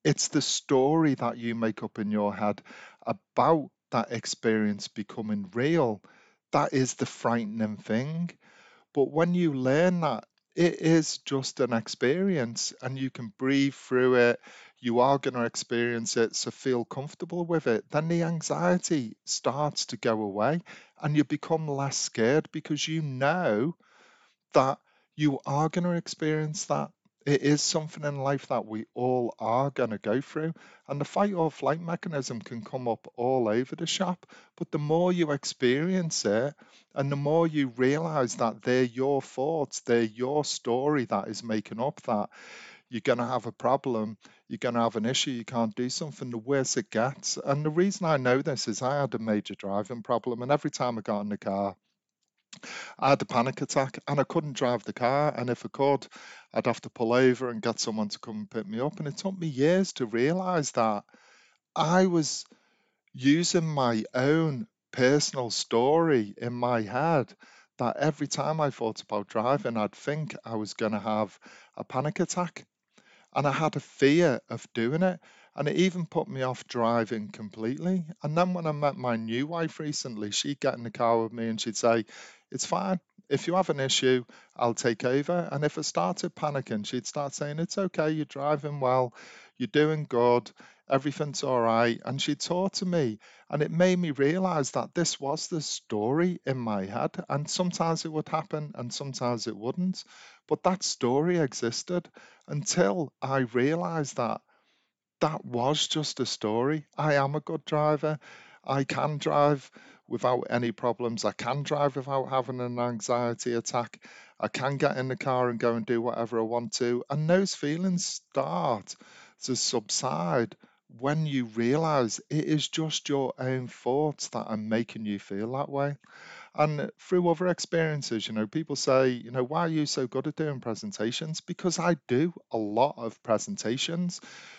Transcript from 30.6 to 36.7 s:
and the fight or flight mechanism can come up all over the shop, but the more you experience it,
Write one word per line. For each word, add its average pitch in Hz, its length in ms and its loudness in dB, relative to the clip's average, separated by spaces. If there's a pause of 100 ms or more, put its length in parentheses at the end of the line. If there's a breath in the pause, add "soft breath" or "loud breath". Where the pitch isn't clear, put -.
and 143 100 -4
the - 60 -2
fight 202 280 0
or 165 160 2
flight 143 300 -2
mechanism 160 600 -6
can 117 240 -12
come 127 240 -8
up - 260 -4
all 123 320 2
over 127 300 0
the 170 100 -6
shop, 180 380 -2 (320 loud breath)
but - 140 -8
the 160 60 -2
more 160 360 2
you 170 180 2
experience 156 920 0
it, 113 280 2 (400 loud breath)